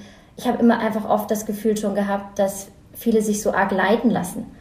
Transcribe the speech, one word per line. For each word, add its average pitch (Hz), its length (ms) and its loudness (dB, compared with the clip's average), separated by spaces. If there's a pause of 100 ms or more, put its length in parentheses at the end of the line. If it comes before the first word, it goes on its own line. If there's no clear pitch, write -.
(380)
ich - 100 -4
habe 240 120 0
immer 233 200 6
einfach 214 300 -4
oft 214 220 0
das 208 140 -4
Gefühl 214 300 -2
schon 208 200 -2
gehabt, 202 420 -4
dass 190 300 -2 (260)
viele 220 280 2
sich 208 200 0
so 202 100 0
arg 196 200 0
leiten 202 400 2
lassen - 340 -4 (160)